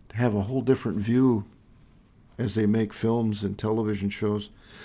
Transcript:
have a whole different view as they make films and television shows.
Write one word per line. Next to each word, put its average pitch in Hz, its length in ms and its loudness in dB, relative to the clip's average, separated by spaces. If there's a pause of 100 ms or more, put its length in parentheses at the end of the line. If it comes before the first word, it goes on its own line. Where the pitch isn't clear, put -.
(140)
have 117 200 0
a 104 60 2
whole 123 220 -2
different 120 340 2
view 117 480 2 (960)
as 98 160 -2
they 110 100 2
make 107 300 2
films 113 500 0
and 98 140 -4
television 107 500 -2
shows. 104 400 -4 (360)